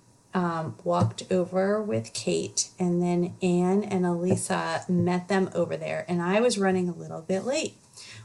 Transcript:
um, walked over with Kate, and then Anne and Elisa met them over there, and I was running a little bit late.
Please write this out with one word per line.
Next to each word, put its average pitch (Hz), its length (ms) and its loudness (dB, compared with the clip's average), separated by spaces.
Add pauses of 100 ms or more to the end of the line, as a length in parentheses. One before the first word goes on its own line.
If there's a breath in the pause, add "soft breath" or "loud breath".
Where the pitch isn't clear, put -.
(340)
um, 165 500 -2
walked 175 460 2
over 185 520 2
with 220 300 -4
Kate, - 560 -2 (100)
and 175 240 2
then 175 400 2
Anne 185 420 4
and 190 220 0
Elisa 175 840 -2
met 180 400 2
them 190 260 2
over 160 220 0
there, 156 320 -6
and 175 140 -2
I 190 180 2
was 233 180 2
running 185 300 2
a 170 60 -4
little 160 280 -12
bit 190 220 -2
late. 277 320 -4 (480 loud breath)